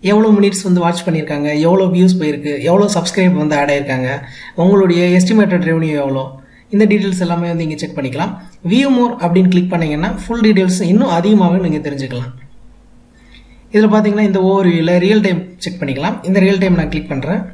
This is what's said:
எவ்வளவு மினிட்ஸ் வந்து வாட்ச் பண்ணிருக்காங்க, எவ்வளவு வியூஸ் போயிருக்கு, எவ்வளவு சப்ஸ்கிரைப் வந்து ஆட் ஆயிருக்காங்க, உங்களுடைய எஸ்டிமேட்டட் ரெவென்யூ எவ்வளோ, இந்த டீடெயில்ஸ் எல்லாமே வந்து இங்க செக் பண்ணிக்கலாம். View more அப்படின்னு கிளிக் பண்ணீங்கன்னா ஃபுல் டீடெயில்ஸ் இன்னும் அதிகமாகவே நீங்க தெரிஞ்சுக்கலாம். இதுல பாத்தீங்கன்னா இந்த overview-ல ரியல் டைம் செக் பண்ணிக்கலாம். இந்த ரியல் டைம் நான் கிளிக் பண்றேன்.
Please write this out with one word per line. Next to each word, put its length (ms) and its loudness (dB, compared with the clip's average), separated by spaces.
எவ்வளவு 260 4
மினிட்ஸ் 320 0
வந்து 160 2
வாட்ச் 220 -2
பண்ணிருக்காங்க, 420 -4
எவ்வளவு 300 2
வியூஸ் 240 4
போயிருக்கு, 320 -4
எவ்வளவு 280 2
சப்ஸ்கிரைப் 460 0
வந்து 180 0
ஆட் 140 0
ஆயிருக்காங்க, 360 -4
உங்களுடைய 380 4
எஸ்டிமேட்டட் 520 2
ரெவென்யூ 340 -2
எவ்வளோ, 200 -4
இந்த 180 4
டீடெயில்ஸ் 340 -2
எல்லாமே 260 -2
வந்து 160 -4
இங்க 140 -8
செக் 160 -10
பண்ணிக்கலாம். 340 -6
View 140 2
more 140 0
அப்படின்னு 320 2
கிளிக் 180 0
பண்ணீங்கன்னா 380 -2
ஃபுல் 260 -4
டீடெயில்ஸ் 320 2
இன்னும் 260 2
அதிகமாகவே 480 2
நீங்க 220 -2
தெரிஞ்சுக்கலாம். 440 -8
இதுல 220 4
பாத்தீங்கன்னா 340 2
இந்த 100 0
overview-ல 420 2
ரியல் 200 2
டைம் 140 -2
செக் 160 -10
பண்ணிக்கலாம். 360 -6
இந்த 160 2
ரியல் 180 0
டைம் 180 2
நான் 120 -6
கிளிக் 180 -8
பண்றேன். 300 -4